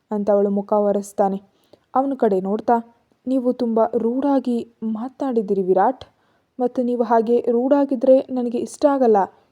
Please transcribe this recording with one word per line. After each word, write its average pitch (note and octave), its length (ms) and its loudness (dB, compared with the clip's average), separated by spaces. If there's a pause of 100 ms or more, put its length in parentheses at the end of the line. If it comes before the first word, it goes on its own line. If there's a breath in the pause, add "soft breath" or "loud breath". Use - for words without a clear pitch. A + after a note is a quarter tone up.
(100)
ಅಂತ G#3 200 -2
ಅವಳ G3+ 160 2
ಮುಖ G3+ 260 -4
ಒರೆಸ್ತಾನೆ. G3+ 720 -2 (520 soft breath)
ಅವನ C#4 200 0
ಕಡೆ G3+ 260 0
ನೋಡ್ತಾ, A3 560 -2 (300)
"ನೀವು B3+ 260 0
ತುಂಬ A#3 280 -2 (160)
ರೂಡಾಗಿ B3 720 -2 (140)
ಮಾತನಾಡಿದ್ದೀರಿ A3 800 -4
ವಿರಾಟ್, F#3+ 420 2 (560)
ಮತ್ತು B3 220 -2
ನೀವು A#3+ 200 -2
ಹಾಗೆ A#3 480 2
ರೂಡಾಗಿದ್ರೆ C4 800 2
ನನಗೆ A#3+ 280 -4
ಇಷ್ಟ A#3+ 320 -2
ಆಗಲ್ಲ, B3+ 260 4 (360 soft breath)